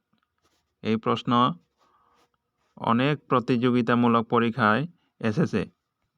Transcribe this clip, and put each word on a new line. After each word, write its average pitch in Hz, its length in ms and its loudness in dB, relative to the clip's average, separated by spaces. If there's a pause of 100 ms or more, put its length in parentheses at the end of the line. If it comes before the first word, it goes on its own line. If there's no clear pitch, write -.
(840)
এই 110 140 -2
প্রশ্ন 120 580 0 (1200)
অনেক 127 380 0 (120)
প্রতিযোগিতামূলক 120 1040 2
পরীক্ষায় 117 540 0 (380)
এসেছে, 110 420 -2 (560)